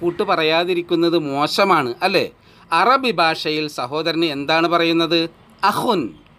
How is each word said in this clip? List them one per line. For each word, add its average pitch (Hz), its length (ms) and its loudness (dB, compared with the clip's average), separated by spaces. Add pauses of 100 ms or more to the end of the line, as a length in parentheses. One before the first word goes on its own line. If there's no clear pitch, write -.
കൂട്ടുപറയാതിരിക്കുന്നത് 170 1160 0 (100)
മോശമാണ്, 151 640 0 (140)
അല്ലേ? 170 200 0 (540)
അറബി 254 400 2
ഭാഷയിൽ 156 480 -2 (100)
സഹോദരന് 156 580 -2
എന്താണ് 160 380 0
പറയുന്നത്? 165 460 2 (500)
അഖുൻ, 208 320 0 (360)